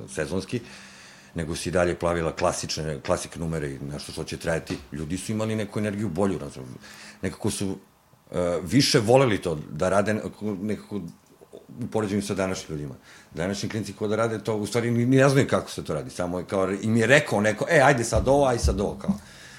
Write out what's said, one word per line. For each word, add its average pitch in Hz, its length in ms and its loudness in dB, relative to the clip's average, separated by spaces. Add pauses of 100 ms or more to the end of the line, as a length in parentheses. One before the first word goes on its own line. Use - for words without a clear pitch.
sezonski, 90 520 -6 (720)
nego 82 240 -6
si - 140 -6
dalje 87 240 2
plavila 85 380 0
klasične, 78 680 -2
klasik - 360 -2
numere 80 340 -4
i 67 100 -10
nešto 71 320 -10
što 80 120 -6
će - 120 -8
trajati. 82 400 -4 (140)
Ljudi 78 280 -6
su 110 140 -6
imali 110 240 -2
neku 110 220 -4
energiju 104 300 -2
bolju, 92 300 0
razumeš. 69 320 -10 (500)
Nekako 95 300 -4
su, 98 280 -4 (500)
e, - 80 -8 (260)
više 120 380 4
voleli 113 380 6
to 85 160 -2 (160)
da 92 180 0
rade, 101 260 2
nekako, 104 380 -6
nekako 101 480 -6 (760)
u 117 100 -8
poređenju 104 360 0
sa 101 120 -4
današnjim 92 360 -2
ljudima. 73 240 -8 (380)
Današnji 98 360 -4
klinci 101 240 -6
ko 107 160 -4
da 107 80 0
rade 113 220 0
to, 110 180 -2
u 104 100 -2
stvari 117 240 0
ni, 120 160 2
ni 131 100 6
ne 135 120 8
znaju 135 200 4
kako 92 220 0
se 82 140 -8
to 85 100 -4
radi, 67 160 -6
samo 90 280 -4
je 85 60 -6
kao, 95 280 0
im 107 240 0
je 113 100 4
rekao 127 340 6
neko, 107 300 2
"E, 165 100 6
ajde 131 240 6
sad 110 240 2
ovo, 139 180 6
ajde 123 140 2
sad 101 200 2
ovo", 92 160 0
kao. - 180 -2 (440)